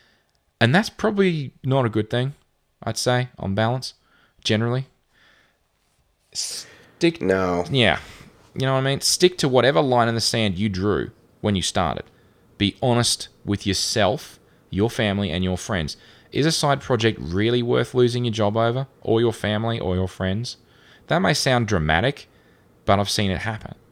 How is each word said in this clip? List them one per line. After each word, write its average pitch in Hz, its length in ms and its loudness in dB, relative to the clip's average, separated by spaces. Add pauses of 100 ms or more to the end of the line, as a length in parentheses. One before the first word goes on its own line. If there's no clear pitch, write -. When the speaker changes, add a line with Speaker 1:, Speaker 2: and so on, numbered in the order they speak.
(600)
Speaker 1:
And 120 120 4
that's 202 160 2
probably 190 640 0 (120)
not 131 200 2
a 120 40 0
good 107 200 -2
thing, 127 260 -2 (480)
I'd 113 160 -6
say, 127 400 0
on 95 180 -4
balance, 120 380 -2 (500)
generally. 120 420 0 (1500)
Stick - 880 -4
Speaker 2:
No. 92 500 0
Speaker 1:
Yeah. 117 280 4 (560)
You 127 120 -2
know 135 80 0
what 131 60 0
I - 20 0
mean? 135 180 -2
Stick - 380 2
to 156 100 0
whatever 131 320 4
line 123 280 4
in 117 60 0
the 113 60 -2
sand 107 380 0
you 107 100 0
drew 92 420 0 (300)
when 101 160 0
you 87 60 0
started. 85 420 -2 (540)
Be 101 240 0
honest 120 460 0 (160)
with 101 220 -2
yourself, 101 720 0 (320)
your 101 200 0
family, 101 400 -2
and 87 120 -2
your 92 160 -2
friends. 82 380 -4 (340)
Is 135 160 0
a 160 60 2
side 143 280 0
project 117 400 0
really 104 420 0
worth 123 320 0
losing 123 300 2
your 120 80 -2
job 104 240 0
over, 117 300 0 (140)
or 113 200 0
your 117 120 2
family, 110 460 -2
or 90 160 -2
your 92 140 0
friends? 95 480 -4 (520)
That 160 100 0
may 180 160 2
sound 123 320 0
dramatic, 90 600 0 (560)
but 101 140 4
I've 101 120 -2
seen 104 200 0
it 87 100 -2
happen. 110 340 -8 (180)